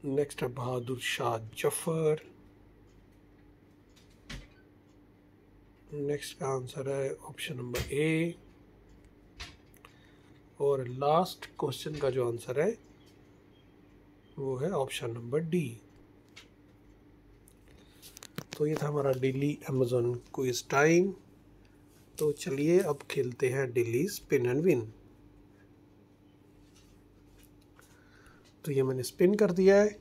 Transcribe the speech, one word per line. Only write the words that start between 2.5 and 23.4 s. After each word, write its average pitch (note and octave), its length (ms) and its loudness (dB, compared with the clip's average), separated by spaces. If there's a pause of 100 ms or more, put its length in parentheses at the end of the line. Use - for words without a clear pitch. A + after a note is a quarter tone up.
नेक्स्ट C#3+ 460 -4
का C3+ 80 -4
आंसर C3 420 -4
है C#3 260 -2
ऑप्शन - 400 -10
नंबर B2 380 -4
ए। D#3+ 420 0 (2250)
और C#3 300 0
लास्ट D3 560 0 (140)
क्वेश्चन D3+ 360 -4
का C#3 140 0
जो B2 180 0
आंसर A#2+ 340 -4
है F#3+ 80 2 (1700)
वो C3+ 200 -4
है D#3 140 -2
ऑप्शन C3+ 400 -4
नंबर A#2+ 340 -4
डी। D#3+ 200 0 (3000)
तो D3+ 100 2
ये D#3 80 0
था D3+ 120 -2
हमारा C#3+ 260 2
डेली C3+ 440 0 (140)
Amazon B2 440 2 (200)
क्विज B2+ 340 -2
टाइम। E3+ 440 6 (1040)
तो D3+ 160 0
चलिए D#3 480 2
अब D3+ 180 -2 (120)
खेलते B2+ 380 0